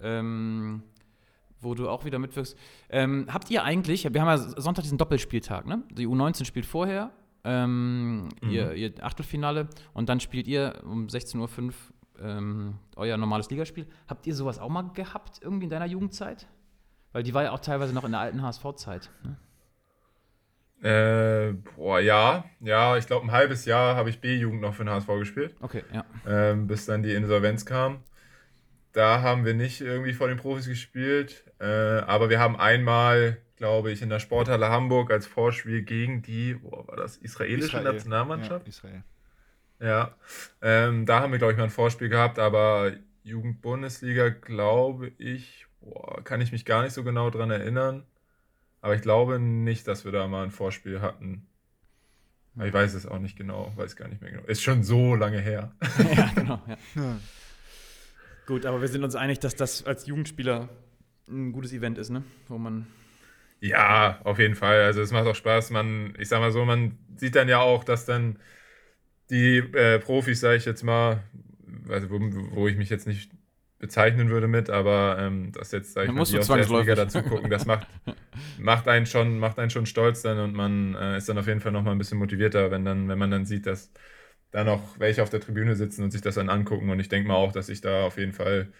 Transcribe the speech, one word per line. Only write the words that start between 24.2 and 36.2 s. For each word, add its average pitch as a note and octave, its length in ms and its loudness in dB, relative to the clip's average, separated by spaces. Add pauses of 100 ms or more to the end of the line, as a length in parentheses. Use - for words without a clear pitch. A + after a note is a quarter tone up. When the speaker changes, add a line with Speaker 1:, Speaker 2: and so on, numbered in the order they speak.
Speaker 2:
noch G#2 120 -4
für G#2+ 100 -8
den G#2 60 -4
H G2+ 80 -2
S G2+ 80 -4
V G#2 140 -2
gespielt. C#3 420 -6
Speaker 1:
Okay, A#2+ 220 -10 (100)
ja. A2 100 -6 (220)
Speaker 2:
Ähm, G#2 400 2
bis G#2 220 -4
dann G#2 160 -2
die G#2+ 100 -2
Insolvenz G#2 540 2
kam. C3 320 -2 (920)
Da A2 300 6
haben B2 240 2
wir A2+ 80 2
nicht B2 280 -2
irgendwie B2+ 320 -4
vor B2+ 140 0
den B2+ 100 -4
Profis C3+ 300 -6
gespielt, C3 760 -4 (140)
äh, G2+ 60 -8
aber G#2+ 640 2
wir A2+ 80 6
haben A#2+ 160 4
einmal, A#2 840 4 (200)
glaube A2 340 0
ich, G#2 100 -8
in A2+ 80 -4
der G#2+ 100 0
Sporthalle A#2 500 0
Hamburg B2 420 2
als G#2 160 2
Vorspiel A#2 560 -2
gegen A#2 400 -4